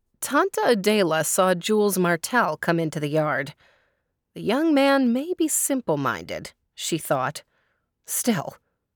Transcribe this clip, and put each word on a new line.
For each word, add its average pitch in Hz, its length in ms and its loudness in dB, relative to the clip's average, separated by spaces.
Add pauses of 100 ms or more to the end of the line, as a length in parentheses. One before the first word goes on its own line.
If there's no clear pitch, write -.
(180)
Tanta 370 460 0
Adela 190 580 2
saw 185 300 2
Jules 208 440 0
Martel 175 600 0
come 170 220 0
into 156 200 -4
the 147 100 -4
yard. 143 440 0 (800)
"The 170 80 -12
young 277 320 2
man 269 400 4
may 302 200 -4
be 320 140 0
simple-minded," 135 1080 -4 (200)
she - 240 -4
thought. 139 460 -4 (600)
Still, - 520 -4 (380)